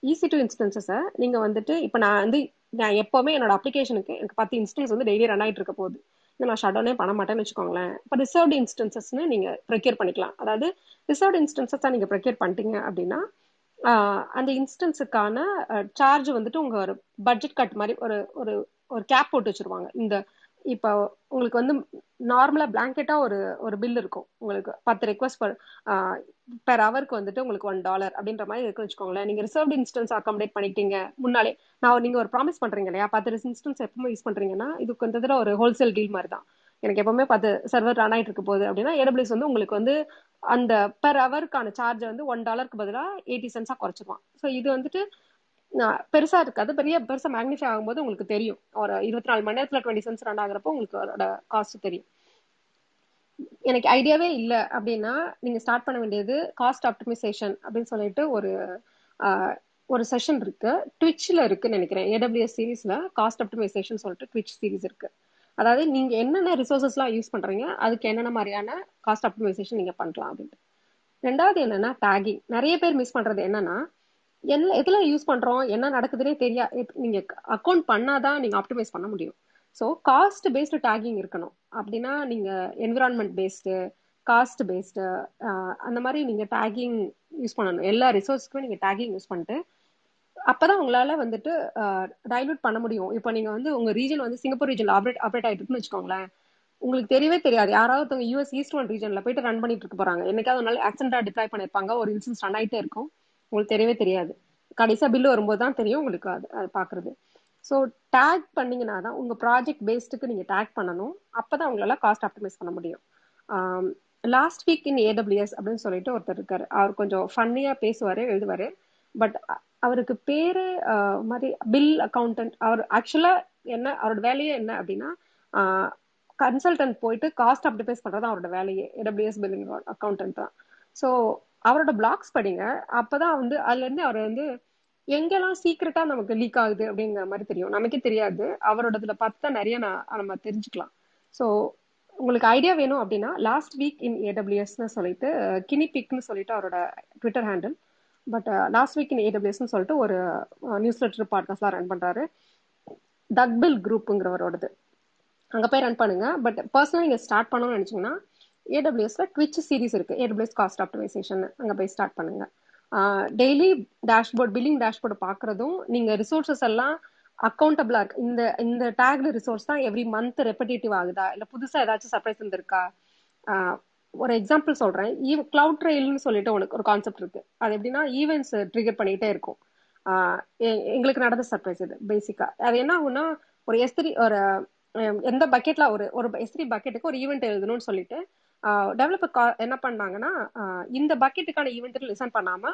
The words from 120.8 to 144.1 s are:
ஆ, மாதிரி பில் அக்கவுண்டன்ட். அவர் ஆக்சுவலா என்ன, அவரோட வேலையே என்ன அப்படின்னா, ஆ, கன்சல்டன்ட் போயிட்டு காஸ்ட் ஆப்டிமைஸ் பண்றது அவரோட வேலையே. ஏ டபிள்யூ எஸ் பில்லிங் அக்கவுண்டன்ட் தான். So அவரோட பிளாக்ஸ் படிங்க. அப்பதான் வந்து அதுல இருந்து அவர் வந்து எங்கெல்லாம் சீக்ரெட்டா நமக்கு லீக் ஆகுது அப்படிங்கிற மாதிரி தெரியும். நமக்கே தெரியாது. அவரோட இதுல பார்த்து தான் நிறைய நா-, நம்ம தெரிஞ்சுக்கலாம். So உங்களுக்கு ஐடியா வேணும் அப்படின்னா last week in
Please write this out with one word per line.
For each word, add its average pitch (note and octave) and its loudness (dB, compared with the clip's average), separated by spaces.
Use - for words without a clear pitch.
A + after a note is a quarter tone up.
ஆ, A3 0
மாதிரி A#3+ -4
பில் D4 6
அக்கவுண்டன்ட். A#3 -2
அவர் A3+ 2
ஆக்சுவலா D#4+ 4
என்ன, B3 -4
அவரோட A3 -2
வேலையே C#4 0
என்ன A3+ -4
அப்படின்னா, G3 -6
ஆ, G3+ 2
கன்சல்டன்ட் C4+ 2
போயிட்டு A#3 -2
காஸ்ட் B3+ 4
ஆப்டிமைஸ் A#3 -4
பண்றது G#3+ -4
அவரோட F3+ -4
வேலையே. F#3+ -4
ஏ A3 -8
டபிள்யூ G#3+ -2
எஸ் G#3+ -6
பில்லிங் G3 -4
அக்கவுண்டன்ட் G3 -6
தான். - -8
So C4 0
அவரோட C#4+ 6
பிளாக்ஸ் A3+ 0
படிங்க. G3 0
அப்பதான் C#4+ 2
வந்து C4 -2
அதுல B3+ 0
இருந்து C#4 -4
அவர் A3+ 0
வந்து A3+ -4
எங்கெல்லாம் F#4 2
சீக்ரெட்டா E4 0
நமக்கு A#3+ -2
லீக் A#3 0
ஆகுது A3 2
அப்படிங்கிற G#3 -4
மாதிரி G3 -6
தெரியும். F#3 -4
நமக்கே A3+ 0
தெரியாது. G#3+ 0
அவரோட A3 2
இதுல G#3+ -4
பார்த்து A3 -2
தான் D4 -2
நிறைய A3+ -2
நா-, F#3+ -4
நம்ம G3 -6
தெரிஞ்சுக்கலாம். G#3 -8
So B3+ -2
உங்களுக்கு A#3+ 2
ஐடியா C4+ 6
வேணும் C#4 2
அப்படின்னா G#3 -2
last A3 0
week D4 -2
in A#3 -2